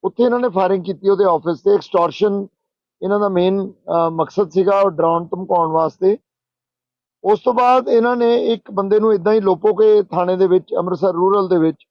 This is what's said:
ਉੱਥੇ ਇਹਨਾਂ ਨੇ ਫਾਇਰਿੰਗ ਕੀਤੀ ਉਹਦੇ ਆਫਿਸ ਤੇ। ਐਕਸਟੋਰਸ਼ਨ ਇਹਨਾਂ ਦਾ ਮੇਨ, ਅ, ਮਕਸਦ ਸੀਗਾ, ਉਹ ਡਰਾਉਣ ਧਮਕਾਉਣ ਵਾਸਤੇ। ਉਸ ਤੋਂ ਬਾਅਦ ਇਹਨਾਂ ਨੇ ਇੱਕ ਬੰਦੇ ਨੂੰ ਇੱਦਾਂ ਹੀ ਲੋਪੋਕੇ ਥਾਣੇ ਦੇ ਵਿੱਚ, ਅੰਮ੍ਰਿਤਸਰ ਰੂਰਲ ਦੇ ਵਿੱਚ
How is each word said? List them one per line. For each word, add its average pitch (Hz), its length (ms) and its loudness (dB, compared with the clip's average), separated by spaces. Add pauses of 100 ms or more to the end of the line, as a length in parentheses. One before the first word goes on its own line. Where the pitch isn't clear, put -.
ਉੱਥੇ 190 180 -2
ਇਹਨਾਂ 247 180 0
ਨੇ 247 80 0
ਫਾਇਰਿੰਗ 190 360 -2
ਕੀਤੀ 190 240 -6
ਉਹਦੇ 196 160 2
ਆਫਿਸ 165 360 0
ਤੇ। 202 140 2
ਐਕਸਟੋਰਸ਼ਨ 196 720 -2 (560)
ਇਹਨਾਂ 202 180 -2
ਦਾ 208 80 0
ਮੇਨ, 190 420 0
ਅ, 170 400 -2
ਮਕਸਦ 165 400 -4
ਸੀਗਾ, 190 300 0
ਉਹ 196 100 2
ਡਰਾਉਣ 165 340 -2
ਧਮਕਾਉਣ 175 480 -4
ਵਾਸਤੇ। 165 460 0 (1040)
ਉਸ 208 160 2
ਤੋਂ 254 140 -2
ਬਾਅਦ 247 340 2
ਇਹਨਾਂ 233 280 0
ਨੇ 240 300 0
ਇੱਕ 226 240 -4
ਬੰਦੇ 202 300 0
ਨੂੰ 220 120 2
ਇੱਦਾਂ 196 200 0
ਹੀ 220 80 2
ਲੋਪੋਕੇ 208 600 2
ਥਾਣੇ 180 340 -2
ਦੇ 185 100 2
ਵਿੱਚ, 180 320 0
ਅੰਮ੍ਰਿਤਸਰ 180 340 -2
ਰੂਰਲ 190 360 0
ਦੇ 180 100 2
ਵਿੱਚ 160 320 -2